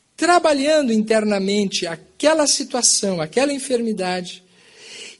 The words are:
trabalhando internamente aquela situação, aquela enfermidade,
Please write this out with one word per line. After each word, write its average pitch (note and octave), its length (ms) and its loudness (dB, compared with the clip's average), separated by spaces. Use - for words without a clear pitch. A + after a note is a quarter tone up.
trabalhando D#4 760 2
internamente G#3 960 0
aquela C#4+ 600 0
situação, A#3 760 0
aquela A#3+ 320 0
enfermidade, G#3+ 920 -4